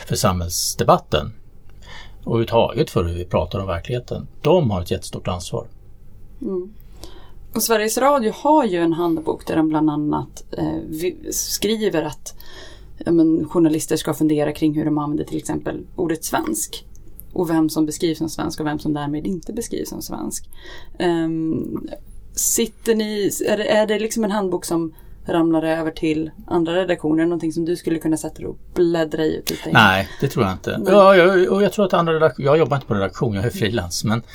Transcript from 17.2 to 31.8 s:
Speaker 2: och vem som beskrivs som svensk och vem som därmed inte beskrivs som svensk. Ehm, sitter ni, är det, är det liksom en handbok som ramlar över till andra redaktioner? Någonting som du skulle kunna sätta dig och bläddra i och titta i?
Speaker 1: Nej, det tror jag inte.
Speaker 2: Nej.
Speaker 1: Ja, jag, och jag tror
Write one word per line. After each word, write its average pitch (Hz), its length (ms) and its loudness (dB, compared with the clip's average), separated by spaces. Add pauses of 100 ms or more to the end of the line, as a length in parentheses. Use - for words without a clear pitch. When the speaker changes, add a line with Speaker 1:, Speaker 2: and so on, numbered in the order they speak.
Speaker 2:
och 170 180 0
vem 160 200 4
som 156 160 2
beskrivs 156 320 -2
som 165 100 -4
svensk - 320 -6
och 156 60 -4
vem 151 120 -2
som 147 160 -2
därmed 147 320 -2
inte 190 260 -6
beskrivs - 360 -6
som - 140 -10
svensk. - 460 -8 (500)
Ehm, 160 920 -2 (460)
sitter - 600 0
ni, 214 360 0 (180)
är 208 80 2
det, 208 120 -2
är 214 180 4
det 208 120 0
liksom 220 260 -2
en 196 60 0
handbok 185 340 -2
som 165 300 -2 (340)
ramlar 165 340 2
över 160 280 -2
till 156 400 -2 (160)
andra 170 300 0
redaktioner? 170 480 2
Någonting 165 280 0
som 165 120 -2
du 175 120 -2
skulle 165 220 -2
kunna 160 180 0
sätta - 180 -8
dig - 120 -12
och - 120 -8 (160)
bläddra 165 500 2
i - 160 0
och - 40 -12
titta 160 260 -2
i? - 20 0
Speaker 1:
Nej, 98 360 6 (120)
det 139 80 2
tror 131 160 0
jag 95 100 0
inte. 98 240 -4
Speaker 2:
Nej. 185 140 2
Speaker 1:
Ja, 196 240 10
jag, 185 360 6
och 196 100 4
jag 196 100 4
tror 208 120 2